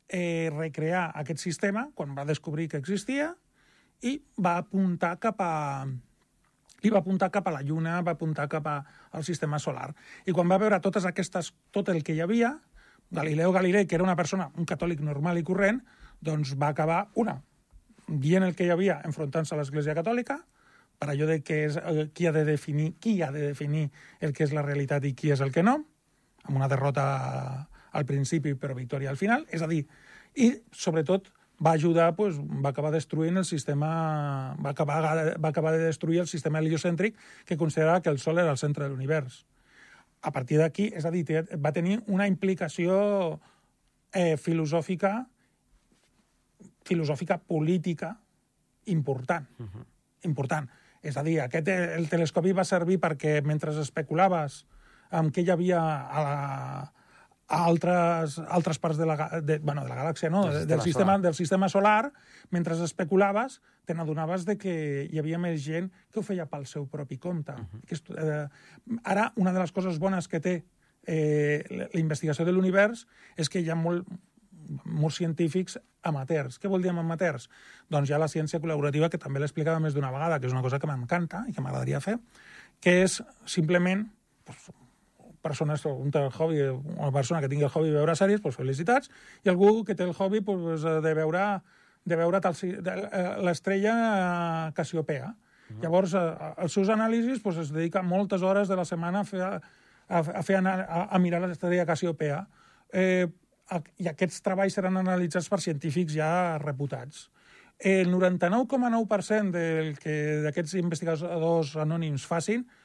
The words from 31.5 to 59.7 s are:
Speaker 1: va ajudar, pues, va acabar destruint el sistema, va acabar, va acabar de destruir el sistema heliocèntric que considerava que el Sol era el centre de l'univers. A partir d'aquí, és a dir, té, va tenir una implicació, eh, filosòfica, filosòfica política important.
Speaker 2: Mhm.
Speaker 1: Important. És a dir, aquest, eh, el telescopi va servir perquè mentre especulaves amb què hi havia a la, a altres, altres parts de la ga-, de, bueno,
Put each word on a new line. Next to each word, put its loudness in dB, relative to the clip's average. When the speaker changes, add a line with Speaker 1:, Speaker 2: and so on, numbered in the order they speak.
Speaker 1:
va 6
ajudar, 4
pues, 0
va -2
acabar -2
destruint 0
el 0
sistema, -2
va -4
acabar, 0
va 0
acabar 0
de 2
destruir 0
el -2
sistema -2
heliocèntric 0
que -2
considerava 2
que 2
el 0
Sol 0
era 4
el 0
centre -2
de -4
l'univers. -4
A -4
partir 0
d'aquí, 2
és -6
a -2
dir, -2
té, 0
va 0
tenir 0
una 2
implicació, 0
eh, 2
filosòfica, -2
filosòfica 0
política -2
important. 0
Speaker 2:
Mhm. -14
Speaker 1:
Important. -2
És -8
a -2
dir, 0
aquest, -2
eh, 0
el -2
telescopi 2
va 2
servir 2
perquè 0
mentre -2
especulaves 0
amb 2
què 2
hi 4
havia 2
a -2
la, -6
a 2
altres, 2
altres 0
parts -2
de 0
la 2
ga-, -4
de, 0
bueno, -4